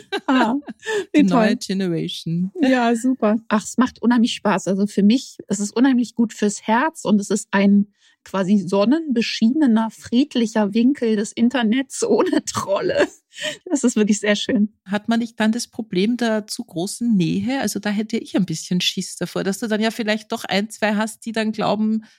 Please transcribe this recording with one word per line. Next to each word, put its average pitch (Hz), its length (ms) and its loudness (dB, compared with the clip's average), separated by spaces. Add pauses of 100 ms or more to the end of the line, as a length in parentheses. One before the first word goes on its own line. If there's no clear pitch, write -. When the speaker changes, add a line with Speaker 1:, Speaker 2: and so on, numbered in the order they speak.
(260)
Speaker 1:
Ah, 247 280 2 (300)
Speaker 2:
<laughs> 427 300 -4
die 302 60 6
Speaker 1:
wie - 40 6
Speaker 2:
neue 202 260 4
Speaker 1:
toll. 247 160 0
Speaker 2:
Generation. 180 840 -2 (100)
Speaker 1:
Ja, 247 360 2
super. 233 400 0 (120)
Ach, 311 140 0
es - 140 -10
macht - 240 -2
unheimlich 240 340 2
Spaß. 196 340 -2
Also 98 180 0
für 202 160 -2
mich, 226 340 2 (120)
es 202 120 -2
ist 202 160 -6
unheimlich 247 380 2
gut 233 180 0
fürs - 340 -2
Herz 262 380 0
und 214 160 2
es 202 80 -8
ist 208 220 -4
ein 202 420 4 (320)
quasi 196 420 0
sonnenbeschienener, 226 1200 2
friedlicher 233 800 0
Winkel 233 440 2
des 208 160 -4
Internets 240 720 0
ohne - 400 2
Trolle. - 640 -2 (560)
Das 349 180 -2
ist 247 140 0
wirklich 208 240 2
sehr 208 160 2
schön. - 380 0 (100)
Speaker 2:
Hat 208 240 -4
man 233 100 2
nicht 233 220 -6
dann 220 100 4
das 240 160 -4
Problem 220 500 -2
der 220 300 -2
zu - 180 -10
großen 208 520 -2
Nähe? 196 440 0
Also 208 200 -2
da 208 100 -4
hätte 220 280 -2
ich - 180 -6
ein 185 100 2
bisschen 180 340 -4
Schiss - 360 -4
davor, 175 260 -6
dass 196 160 -2
du 247 80 -6
dann 208 140 -2
ja 220 100 0
vielleicht 214 400 -4
doch 226 140 -8
ein, 208 260 -2
zwei 214 240 -2
hast, 214 320 -4
die 226 60 -8
dann 220 180 -2
glauben, 214 540 0 (140)